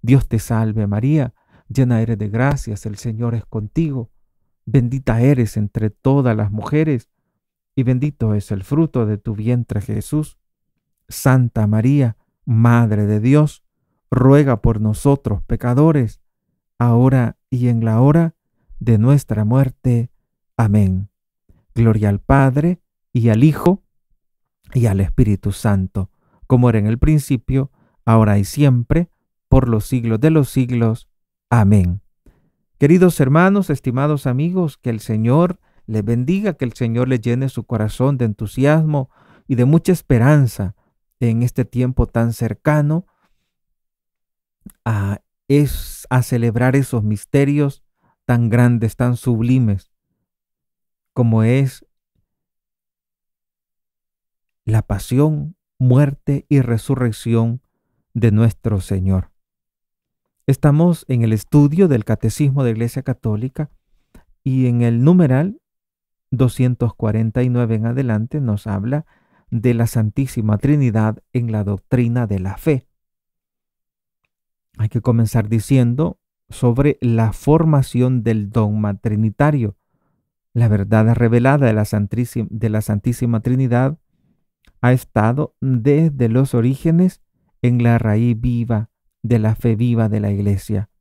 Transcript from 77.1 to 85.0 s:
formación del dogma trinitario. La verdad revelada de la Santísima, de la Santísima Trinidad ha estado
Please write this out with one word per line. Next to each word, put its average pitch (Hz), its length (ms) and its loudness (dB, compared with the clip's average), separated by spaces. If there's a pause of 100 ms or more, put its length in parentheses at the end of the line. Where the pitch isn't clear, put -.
formación 135 920 0
del 107 280 -2
dogma 107 480 -2
trinitario. 110 800 -2 (720)
La 117 160 2
verdad 107 460 2
revelada 120 520 2
de 113 60 2
la 107 140 0
Santísima, 113 640 -4
de 110 180 -4
la 107 140 -2
Santísima 117 580 -2
Trinidad 131 580 0 (840)
ha 123 100 2
estado 123 720 -2